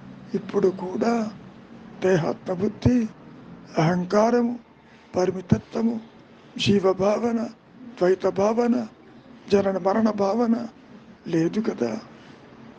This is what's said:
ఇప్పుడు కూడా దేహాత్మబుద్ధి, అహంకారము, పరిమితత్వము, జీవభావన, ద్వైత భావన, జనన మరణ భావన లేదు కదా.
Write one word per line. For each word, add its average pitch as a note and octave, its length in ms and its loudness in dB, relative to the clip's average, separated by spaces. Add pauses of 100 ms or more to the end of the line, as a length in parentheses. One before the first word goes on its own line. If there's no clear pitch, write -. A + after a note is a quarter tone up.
(340)
ఇప్పుడు F#3+ 340 0
కూడా G#3+ 640 -2 (680)
దేహాత్మబుద్ధి, F#3+ 1040 0 (720)
అహంకారము, G#3 800 2 (580)
పరిమితత్వము, F#3 840 0 (580)
జీవభావన, G3+ 840 2 (540)
ద్వైత F#3 280 2
భావన, A3 600 0 (640)
జనన G3 260 2
మరణ G#3 320 2
భావన A3+ 580 0 (580)
లేదు E3+ 340 0
కదా. A3 400 -4 (800)